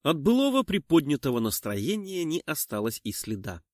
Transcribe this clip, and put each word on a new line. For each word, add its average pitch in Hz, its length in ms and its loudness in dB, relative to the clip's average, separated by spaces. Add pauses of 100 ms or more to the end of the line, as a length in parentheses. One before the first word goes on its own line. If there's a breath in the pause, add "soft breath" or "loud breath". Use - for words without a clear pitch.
От 160 180 2
былого 254 440 4
приподнятого 147 760 2
настроения 165 840 -2
не 160 240 -2
осталось 113 560 -4
и 104 80 -4
следа. 98 500 -8 (120)